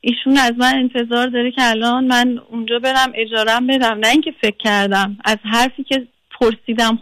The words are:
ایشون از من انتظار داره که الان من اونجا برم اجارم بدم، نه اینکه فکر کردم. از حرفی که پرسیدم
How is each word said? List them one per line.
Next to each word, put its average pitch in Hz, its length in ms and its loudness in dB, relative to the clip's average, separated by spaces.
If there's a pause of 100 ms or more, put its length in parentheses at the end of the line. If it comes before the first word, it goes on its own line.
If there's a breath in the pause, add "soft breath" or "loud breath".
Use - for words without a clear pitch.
ایشون 262 360 2
از 247 200 4
من 254 180 2
انتظار 247 520 0
داره 247 240 -2
که 254 120 -2
الان 240 440 0
من 247 320 2 (100)
اونجا 226 300 -4
برم 262 360 0
اجارم 226 520 0
بدم، 247 320 0
نه 214 80 2
اینکه 302 240 2 (100)
فکر 208 160 -2
کردم. 202 680 0
از 214 180 0
حرفی 240 400 -2
که 262 240 -4 (320)
پرسیدم 226 640 0